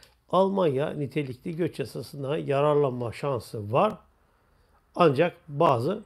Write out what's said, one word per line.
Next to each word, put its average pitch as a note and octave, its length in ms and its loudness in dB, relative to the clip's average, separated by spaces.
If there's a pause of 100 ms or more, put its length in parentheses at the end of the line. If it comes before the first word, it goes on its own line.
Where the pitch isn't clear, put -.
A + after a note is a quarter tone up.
(300)
Almanya F3+ 600 2
nitelikli D3 680 -6
göç D#3+ 220 -4
yasasına C#3 580 -8
yararlanma C#3 760 2
şansı A2+ 600 -6
var. F3 260 2 (960)
Ancak E3 420 4 (120)
bazı D3+ 580 2